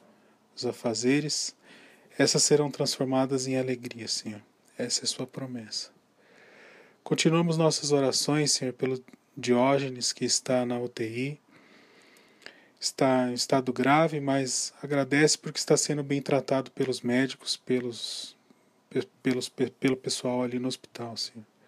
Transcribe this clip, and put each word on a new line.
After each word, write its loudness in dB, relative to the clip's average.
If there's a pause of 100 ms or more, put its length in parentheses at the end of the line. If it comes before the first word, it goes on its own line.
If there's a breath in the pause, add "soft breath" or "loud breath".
(540 soft breath)
os -8
afazeres, -2 (640 loud breath)
essas 4
serão 4
transformadas 0
em -2
alegria, -4
Senhor. -8 (340)
Essa -4
é -14
a -2
sua -6
promessa. -10 (1120 loud breath)
Continuamos 2
nossas 2
orações, 2
Senhor, -2
pelo -4 (340)
Diógenes, 2
que -4
está 0
na -2
U -4
T -6
I. -6 (1400 loud breath)
Está 2
em -4
estado 0
grave, 4
mas -2
agradece 4
porque -8
está 4
sendo 0
bem 0
tratado 0
pelos -4
médicos, 0
pelos, -6 (540)
pe-, -4 (140)
pelos, -2
pe-, -2
pelo 0
pessoal -4
ali -4
no -4
hospital, -10
Senhor. -8 (220 loud breath)